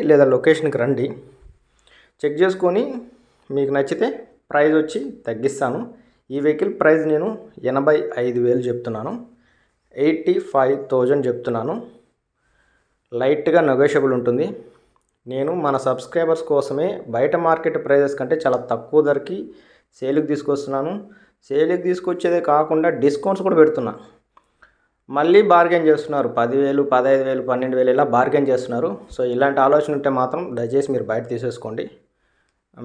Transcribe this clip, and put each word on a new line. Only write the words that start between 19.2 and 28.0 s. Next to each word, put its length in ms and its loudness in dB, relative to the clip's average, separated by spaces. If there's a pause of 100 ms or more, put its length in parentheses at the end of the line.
సేల్కి 320 -2
తీసుకొస్తున్నాను. 600 -4 (560)
సేల్కి 300 0 (100)
తీసుకొచ్చేదే 600 -2
కాకుండా 400 2 (140)
డిస్కౌంట్స్ 440 0
కూడా 140 2
పెడుతున్నా. 320 2 (1200)
మళ్ళీ 240 6 (120)
బార్గెన్ 360 4
చేస్తున్నారు, 400 0 (100)
పదివేలు, 440 2 (100)
పదహైదు 360 4
వేలు, 200 -4
పన్నెండు 300 -2
వేలు 160 4
ఇలా 200 2